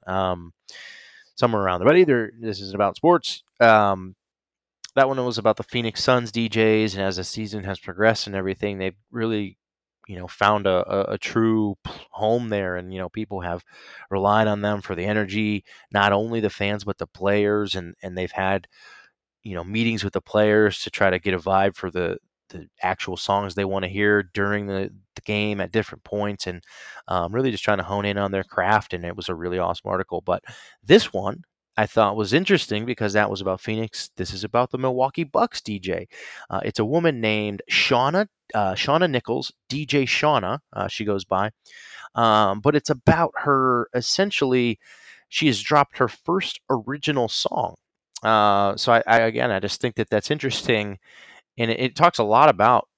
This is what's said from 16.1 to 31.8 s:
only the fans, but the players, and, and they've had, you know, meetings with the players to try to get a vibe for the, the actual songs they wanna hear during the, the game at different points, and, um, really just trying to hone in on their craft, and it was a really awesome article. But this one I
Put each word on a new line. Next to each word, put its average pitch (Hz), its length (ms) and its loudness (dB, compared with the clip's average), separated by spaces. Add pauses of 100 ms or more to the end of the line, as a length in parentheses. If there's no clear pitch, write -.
only 113 280 0
the 104 100 0
fans, 101 340 -4
but 101 140 -6
the 87 80 -8
players, 101 720 0
and, 87 260 -10
and 92 160 -12
they've 90 140 -6
had, 95 360 -2 (760)
you 101 100 -12
know, 85 100 -8
meetings 110 400 -2
with 101 100 -6
the 95 80 -2
players 107 580 2
to - 100 -10
try 98 220 2
to 92 80 0
get 95 160 -2
a 87 40 -2
vibe 95 360 0
for 92 160 -8
the, 90 260 -4 (320)
the 85 180 -18 (140)
actual 92 340 -4
songs 98 380 -2
they 98 120 -2
wanna 95 220 -4
hear 104 360 2 (100)
during 101 320 -2
the, 98 260 -6 (220)
the - 80 -20
game 104 400 -4
at 95 100 -4
different - 320 -4
points, 104 440 -6
and, 90 160 -10 (440)
um, 90 240 -2
really 127 200 -2
just 101 120 -6
trying 104 140 2
to 92 60 -4
hone 101 220 -4
in 101 120 -2
on 98 140 -2
their 95 120 -2
craft, 101 520 0
and 87 100 -8
it 87 100 -8
was 92 140 -10
a 90 60 -4
really 90 240 -4
awesome 90 320 -4
article. 92 300 -4
But - 220 -2 (400)
this 170 300 4
one 101 300 -4 (340)
I 110 80 2